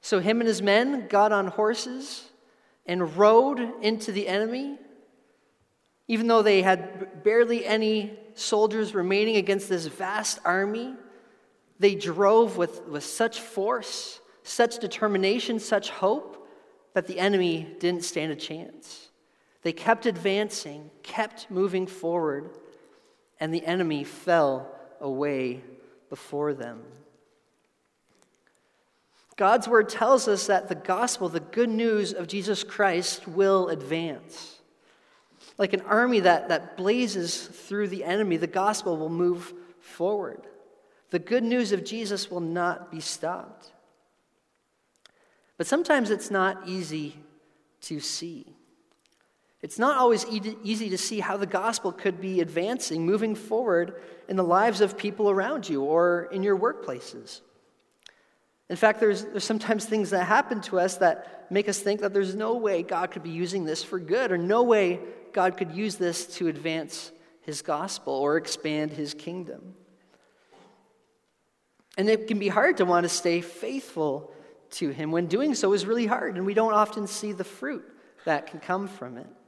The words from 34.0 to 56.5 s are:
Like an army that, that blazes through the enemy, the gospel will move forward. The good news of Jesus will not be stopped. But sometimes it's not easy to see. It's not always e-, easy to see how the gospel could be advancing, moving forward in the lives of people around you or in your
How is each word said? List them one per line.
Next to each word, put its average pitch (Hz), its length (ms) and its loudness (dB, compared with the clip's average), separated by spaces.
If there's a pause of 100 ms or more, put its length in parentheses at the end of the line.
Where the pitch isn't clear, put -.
Like 196 160 2
an 190 80 0
army 226 400 4
that, 175 300 6
that - 260 -2
blazes 196 720 0
through 202 420 -6
the 180 160 -6
enemy, 180 320 2
the 160 100 0
gospel 190 520 0
will 156 100 -4
move 175 460 0 (260)
forward. 185 680 -4 (600)
The 180 100 0
good 233 240 2
news 233 300 2
of 180 100 0
Jesus 196 480 -6
will 175 100 -6
not 175 500 -2
be 160 100 -10
stopped. - 720 -8 (1900)
But 165 80 -2
sometimes 285 440 2
it's 202 200 -2
not 190 360 0
easy 156 500 -6 (680)
to 151 180 -8
see. 165 460 -10 (1120)
It's - 180 -10
not 269 180 4
always 240 300 4
e-, 220 380 -6
easy 214 260 -2
to 185 80 -4
see 214 220 -4
how 190 160 -2
the 196 100 -2
gospel 202 460 -2
could 185 280 -4
be 190 200 0
advancing, 165 680 -2
moving 214 280 0
forward 208 600 0 (340)
in 190 80 -2
the 185 80 2
lives 190 360 4
of 196 180 2
people 202 320 0
around 202 380 0
you 143 140 0
or 170 500 2
in 190 100 -2
your 196 160 4